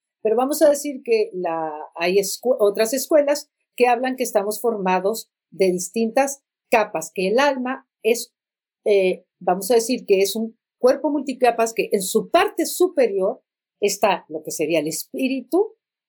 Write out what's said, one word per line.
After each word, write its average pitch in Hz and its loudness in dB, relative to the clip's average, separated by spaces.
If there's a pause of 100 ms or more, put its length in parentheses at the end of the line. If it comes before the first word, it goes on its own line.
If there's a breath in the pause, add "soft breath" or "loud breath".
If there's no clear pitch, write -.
(220)
Pero 214 0
vamos 277 0
a 294 8
decir 285 -4
que 220 0
la, 165 -4 (260)
hay 175 0
escu-, 233 0
otras 220 2
escuelas 285 0 (260)
que 247 4
hablan 254 0
que 254 -6
estamos 214 -2
formados 202 -2 (200)
de 190 0
distintas 226 -2 (280)
capas, 214 0
que 190 -2
el 226 2
alma 262 -2 (140)
es, 226 -2 (520)
eh, 190 2 (120)
vamos 185 -2
a 247 4
decir 233 0
que 190 4
es 196 0
un 226 -6 (200)
cuerpo 277 2
multicapas 240 0
que - -4
en 202 0
su 190 -2
parte 349 2
superior 233 0 (380)
está 196 0
lo 156 -10
que - -12
sería 156 -2
el 147 -4
espíritu, 269 -4 (320)